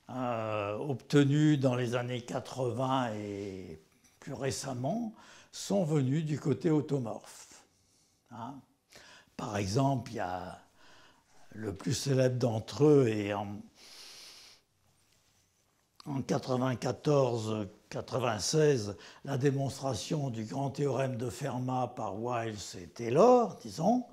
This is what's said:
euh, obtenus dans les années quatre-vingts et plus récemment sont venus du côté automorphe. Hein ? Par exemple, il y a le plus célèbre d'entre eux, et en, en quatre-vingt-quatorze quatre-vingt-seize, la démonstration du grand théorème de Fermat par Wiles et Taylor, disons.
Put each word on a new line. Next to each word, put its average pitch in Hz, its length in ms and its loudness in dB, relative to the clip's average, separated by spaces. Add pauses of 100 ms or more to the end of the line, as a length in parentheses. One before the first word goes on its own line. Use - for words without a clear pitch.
euh, 110 720 -2
obtenus 143 840 4
dans 127 140 2
les 123 200 -2
années 123 280 -4
quatre-vingts 127 920 -2
et 98 680 -8 (360)
plus 151 140 -12
récemment 139 800 -4 (400)
sont 190 320 -2
venus 147 400 2
du 147 160 -2
côté 151 300 2
automorphe. - 960 -4 (640)
Hein ? 117 240 -12 (840)
Par 107 220 -4
exemple, 117 540 0
il 113 40 -8
y 110 40 -4
a 90 380 -6 (920)
le 104 240 -6
plus - 180 -4
célèbre 127 460 2
d'entre 117 480 2
eux, 139 220 10
et 104 260 0
en, 101 260 -6 (2500)
en 135 160 -4
quatre-vingt-quatorze 123 1500 0 (220)
quatre-vingt-seize, 120 1080 0 (300)
la 135 100 -4
démonstration 139 960 -2
du 113 140 -6
grand 135 260 -4
théorème 131 480 -2
de 123 100 -4
Fermat 127 600 -4
par 107 300 -6
Wiles 113 380 -4 (240)
et 90 60 -14
Taylor, 190 760 4
disons. 185 520 0